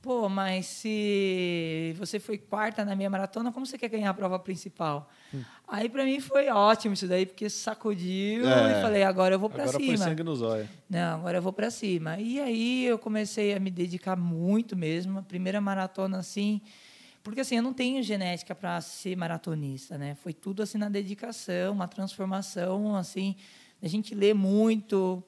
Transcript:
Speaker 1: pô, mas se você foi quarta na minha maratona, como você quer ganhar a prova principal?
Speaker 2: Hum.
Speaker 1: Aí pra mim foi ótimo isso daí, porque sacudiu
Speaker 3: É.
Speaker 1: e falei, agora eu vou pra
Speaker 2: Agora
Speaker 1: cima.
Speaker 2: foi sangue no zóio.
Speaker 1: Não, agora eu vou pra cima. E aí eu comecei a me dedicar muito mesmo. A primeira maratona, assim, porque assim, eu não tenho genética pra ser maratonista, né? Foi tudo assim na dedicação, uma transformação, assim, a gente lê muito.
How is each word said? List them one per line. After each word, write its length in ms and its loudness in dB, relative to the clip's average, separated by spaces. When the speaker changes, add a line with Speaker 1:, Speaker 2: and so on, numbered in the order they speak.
Speaker 1:
pô, 260 0
mas 380 0
se 1300 0
você 200 -6
foi 180 -6
quarta 480 -2
na 120 -2
minha 120 0
maratona, 440 -2
como 120 -6
você 140 -10
quer 100 -4
ganhar 220 0
a 40 0
prova 240 -2
principal? 680 -6
Speaker 2:
Hum. 80 -6
Speaker 1:
Aí 200 -2
pra 160 -2
mim 160 0
foi 300 2
ótimo 440 6
isso 120 -4
daí, 180 2
porque 240 -6
sacudiu 1000 -2
Speaker 3:
É. 320 6
Speaker 1:
e 40 2
falei, 220 4
agora 320 4
eu 20 2
vou 100 0
pra 140 -4
Speaker 2:
Agora 160 0
Speaker 1:
cima. 180 2
Speaker 2:
foi 120 2
sangue 160 0
no 120 -2
zóio. 320 0
Speaker 1:
Não, 260 0
agora 240 -2
eu 40 0
vou 100 -2
pra 180 -2
cima. 500 -2
E 200 -2
aí 440 0
eu 140 4
comecei 560 0
a 60 0
me 100 0
dedicar 460 -2
muito 600 2
mesmo. 440 -2
A 20 -12
primeira 380 -4
maratona, 580 -2
assim, 420 -2
porque 200 -6
assim, 140 0
eu 60 4
não 100 0
tenho 300 0
genética 520 -2
pra 260 -4
ser 360 -6
maratonista, 800 -4
né? 200 -6
Foi 160 -10
tudo 300 -8
assim 160 -4
na 100 -2
dedicação, 840 -4
uma 120 -2
transformação, 1080 -2
assim, 400 -2
a 60 -6
gente 260 -2
lê 200 6
muito. 920 4